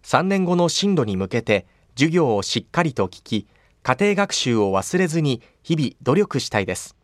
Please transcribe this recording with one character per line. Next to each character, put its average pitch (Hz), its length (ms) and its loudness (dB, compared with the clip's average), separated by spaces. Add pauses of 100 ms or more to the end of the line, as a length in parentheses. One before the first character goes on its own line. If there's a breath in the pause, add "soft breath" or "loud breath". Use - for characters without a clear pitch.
三 180 280 0
年 190 160 2
後 175 100 0
の 175 140 2
進 196 260 0
路 135 100 2
に 98 120 -4
向 95 100 -2
け 117 140 -2
て、 104 260 0 (280 soft breath)
授 156 160 2
業 151 240 2
を 98 60 0
し - 180 -4
っ - 120 -12
か 175 120 0
り 147 100 -2
と 95 140 0
聞 - 160 -16
き、 - 240 -4 (360 soft breath)
家 - 160 0
庭 202 160 2
学 196 180 -2
習 117 240 0
を 98 140 2
忘 95 260 -2
れ 185 100 2
ず 160 120 -2
に 139 220 0 (200 soft breath)
日 165 140 -2
々 147 140 0 (120)
努 135 140 2
力 190 240 0
し - 100 -6
た 107 120 0
い 95 40 -2
で 92 100 -4
す。 - 280 -14